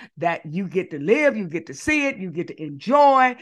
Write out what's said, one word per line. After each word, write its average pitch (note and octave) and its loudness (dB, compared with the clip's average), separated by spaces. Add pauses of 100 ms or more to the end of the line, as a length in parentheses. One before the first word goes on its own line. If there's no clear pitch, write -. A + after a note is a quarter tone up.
(180)
that E3+ -4
you F3 -6
get F3 -4
to D3+ -8
live, A3 2
you G3 -6
get D#3+ -8
to C#3 -12
see D4 -2
it, C4+ -4
you F#3 -10
get D#3+ -6
to - -14
enjoy. B3+ 4